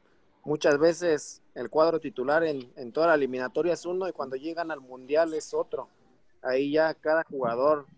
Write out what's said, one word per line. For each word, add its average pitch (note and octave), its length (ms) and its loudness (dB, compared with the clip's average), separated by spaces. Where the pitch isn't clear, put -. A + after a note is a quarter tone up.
muchas D3+ 340 2
veces D#3+ 640 0
el B2 160 -8
cuadro D#3+ 280 4
titular C#3+ 460 0
en, C#3 320 -4
en A#2+ 160 -12
toda D#3+ 140 2
la E3 80 6
eliminatoria C3+ 580 0
es D#3+ 140 -4
uno F#3 200 -4
y E3+ 60 -6
cuando C3 240 -8
llegan E3 340 -6
al D3 100 -8
Mundial C3 520 -2
es D3+ 220 -8
otro. D3 340 -6
Ahí C3+ 300 0
ya D#3 220 2
cada D#3 300 0
jugador, C3+ 640 0